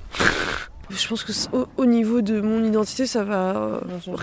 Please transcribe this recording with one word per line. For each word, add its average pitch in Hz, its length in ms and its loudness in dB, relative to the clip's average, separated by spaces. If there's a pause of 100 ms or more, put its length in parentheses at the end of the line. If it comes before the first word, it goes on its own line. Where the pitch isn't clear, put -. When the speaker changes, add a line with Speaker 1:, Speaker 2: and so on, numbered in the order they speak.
(180)
Speaker 1:
<laughs> - 720 -2
Je 190 160 -4
pense 220 160 -4
que 214 100 -6
c-, - 200 -2
au, 254 140 2 (100)
au 262 100 4
niveau 233 340 4
de 214 200 2
mon 220 240 2
identité, 214 420 2
ça 240 160 0
va, 196 340 0
euh, 214 300 -2
Speaker 2:
Rien 180 140 -8
changer. 180 220 -8